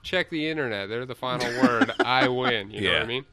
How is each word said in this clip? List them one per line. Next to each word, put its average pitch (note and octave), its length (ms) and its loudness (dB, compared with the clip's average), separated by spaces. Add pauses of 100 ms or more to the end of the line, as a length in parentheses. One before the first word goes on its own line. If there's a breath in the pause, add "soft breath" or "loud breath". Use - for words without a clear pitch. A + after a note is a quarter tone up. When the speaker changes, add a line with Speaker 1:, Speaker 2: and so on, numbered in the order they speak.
Speaker 1:
check F3+ 260 -2
the D#3 200 -2
internet. A#2 380 -2
They're A#2+ 180 -6
the B2+ 100 -10
final B2 320 -4
Speaker 2:
<laughs> B2 140 -2
Speaker 1:
word. A2+ 380 4
I B2+ 300 4
win." B2 420 0
You G#2 100 -8
know F#2+ 80 2
what E2+ 60 4
I D#2+ 60 4
Speaker 2:
Yeah. - 40 -2
Speaker 1:
mean? C3 280 -6